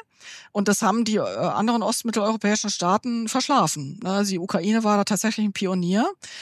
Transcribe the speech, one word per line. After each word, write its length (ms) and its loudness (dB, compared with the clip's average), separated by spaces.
Und 160 0
das 160 2
haben 200 2
die, 120 0
äh, 60 2
anderen 600 0
ostmitteleuropäischen 880 0
Staaten 580 0
verschlafen, 760 0
ne. 220 0
Die 120 -2
Ukraine 460 0
war 140 4
da 80 2
tatsächlich 420 0
ein 60 -2
Pionier. 580 0